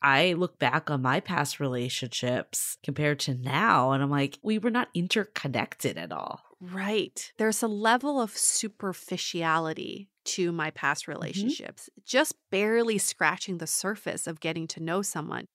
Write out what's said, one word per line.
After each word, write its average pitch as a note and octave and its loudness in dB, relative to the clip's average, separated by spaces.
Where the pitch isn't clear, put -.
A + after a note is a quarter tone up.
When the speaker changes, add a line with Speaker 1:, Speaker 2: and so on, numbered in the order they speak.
Speaker 1:
I C#3+ 6
look F3 -2
back C#3+ 2
on C#3 2
my C3 4
past D3 -2
relationships B2+ -2
compared D3 0
to C#3 0
now, C3 4
and C3+ 2
I'm C#3 0
like, C#3+ 0
"We G#3+ 0
were A3 0
not A#3+ 0
interconnected - -2
at E2+ -8
all." - -8
Speaker 2:
Right. F#3+ -4
There's A3 2
a A#3 2
level A#3+ 2
of G#3+ -2
superficiality F3 -2
to F3 0
my D#3 -2
past D3 -2
Speaker 1:
Mm-hmm. D#3 -8
Speaker 2:
relationships, - -6
just C#4+ 2
barely A3 4
scratching F3+ 0
the E3 -8
surface - -4
of D#3+ -8
getting E3 -2
to - -8
know E3 0
someone, - -6